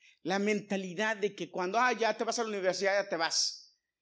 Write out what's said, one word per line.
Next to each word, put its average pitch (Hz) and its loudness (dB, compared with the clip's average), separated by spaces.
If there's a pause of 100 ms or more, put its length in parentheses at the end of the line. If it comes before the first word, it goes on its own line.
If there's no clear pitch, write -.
(200)
la 185 0
mentalidad 202 0
de 196 -2
que 175 -8
cuando, 185 0
ah, 247 4
ya 220 2
te 233 -4
vas 220 -2
a 240 -2
la 220 -2
universidad, 190 2
ya 202 -6
te 185 -2
vas. - -2 (260)